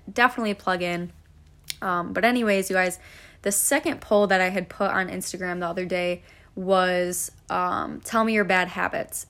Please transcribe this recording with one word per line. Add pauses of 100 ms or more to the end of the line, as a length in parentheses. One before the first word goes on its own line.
(120)
definitely
plug
in. (680)
Um,
but
anyways,
you
guys, (420)
the
second
poll
that
I
had
put
on
Instagram
the
other
day (320)
was, (180)
um,
"Tell
me
your
bad
habits."